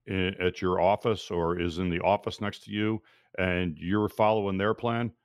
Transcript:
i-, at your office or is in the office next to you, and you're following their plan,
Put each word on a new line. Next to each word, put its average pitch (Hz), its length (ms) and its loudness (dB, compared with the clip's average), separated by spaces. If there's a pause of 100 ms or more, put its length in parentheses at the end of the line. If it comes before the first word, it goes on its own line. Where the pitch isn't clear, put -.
i-, 92 320 -2
at 90 220 0
your 92 180 2
office 101 520 2
or 87 280 0
is 85 200 -2
in 92 100 -2
the 85 120 -2
office 101 400 0
next 101 240 -6
to 104 60 -14
you, 107 300 -2 (360)
and 90 400 0
you're 98 320 0
following 107 480 2
their 104 160 2
plan, 117 400 -4 (100)